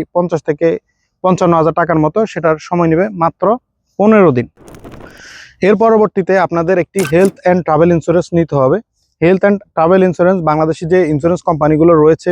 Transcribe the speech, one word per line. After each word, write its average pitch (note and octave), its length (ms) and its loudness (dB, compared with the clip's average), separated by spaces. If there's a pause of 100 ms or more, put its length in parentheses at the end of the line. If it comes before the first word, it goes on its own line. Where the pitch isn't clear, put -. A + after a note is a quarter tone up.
(140)
পঞ্চাশ F3 340 -2
থেকে E3 180 -2 (560)
পঞ্চান্ন F3+ 380 0
হাজার D#3+ 200 0
টাকার D#3 240 -2
মতো, D#3 140 -4 (140)
সেটার D#3+ 240 -2 (120)
সময় F3 240 -2
নেবে F3+ 140 0 (180)
মাত্র - 220 -4 (520)
পনেরো G3+ 400 4
দিন। A#2 80 -4 (1200)
এর G#3+ 140 2
পরবর্তীতে G#3+ 520 0 (120)
আপনাদের E3+ 380 -2
একটি - 160 -6 (120)
health F#3+ 240 2 (140)
and F3+ 160 0
travel D#3+ 300 2
insurance E3 320 -2 (100)
নিতে D#3 220 -2
হবে। C#3 180 2 (460)
Health F#3 240 2
and G3+ 100 0 (160)
travel E3+ 340 2
insurance F3+ 320 0 (100)
বাংলাদেশি D#3 420 -2
যে F3+ 60 2 (140)
ইন্স্যুরেন্স E3+ 360 -2
কোম্পানিগুলো D#3 440 2 (120)
রয়েছে, D#3+ 280 0